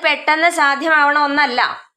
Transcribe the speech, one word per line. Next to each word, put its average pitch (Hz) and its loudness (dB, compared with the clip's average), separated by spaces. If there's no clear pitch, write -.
പെട്ടെന്ന് 311 0
സാധ്യമാവണ 294 0
ഒന്നല്ല, 277 -2